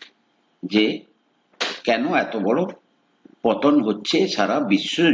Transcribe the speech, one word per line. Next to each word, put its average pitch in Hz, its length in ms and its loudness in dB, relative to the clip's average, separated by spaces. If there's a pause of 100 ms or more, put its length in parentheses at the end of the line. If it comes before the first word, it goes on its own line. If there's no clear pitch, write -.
(640)
যে 104 380 0 (840)
কেন 120 300 0
এত 113 220 -2
বড় 110 280 0 (800)
পতন 143 380 2
হচ্ছে 113 480 0
সারা 107 320 -2
বিশ্ব 151 420 0 (120)